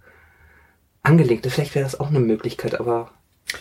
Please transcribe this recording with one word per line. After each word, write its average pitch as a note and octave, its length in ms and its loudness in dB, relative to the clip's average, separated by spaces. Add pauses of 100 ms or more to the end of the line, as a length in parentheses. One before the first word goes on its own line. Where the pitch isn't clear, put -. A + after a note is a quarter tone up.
(1040)
angelegt. C3 460 4
Vielleicht C#3+ 240 -4
wäre C#3 120 0
das C3 160 -8
auch C#3 80 -4
eine D3 100 2
Möglichkeit, A2+ 640 -2
aber A#2 300 -4 (500)